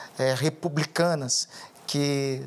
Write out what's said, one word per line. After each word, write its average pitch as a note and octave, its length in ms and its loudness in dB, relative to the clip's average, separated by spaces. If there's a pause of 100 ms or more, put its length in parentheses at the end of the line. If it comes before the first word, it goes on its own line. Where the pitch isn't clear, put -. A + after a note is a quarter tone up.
(180)
é, C3 160 4
republicanas D#3 1120 0 (400)
que C#3 600 0